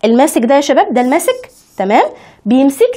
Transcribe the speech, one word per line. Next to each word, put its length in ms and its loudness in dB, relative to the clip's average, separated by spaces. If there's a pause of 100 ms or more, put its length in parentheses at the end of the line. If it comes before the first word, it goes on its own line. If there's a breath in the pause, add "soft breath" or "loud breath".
الماسك 400 0
ده 100 2
يا 60 2
شباب، 320 0
ده 80 0
الماسك، 500 -2 (260)
تمام، 260 0 (420 loud breath)
بيمسك 500 2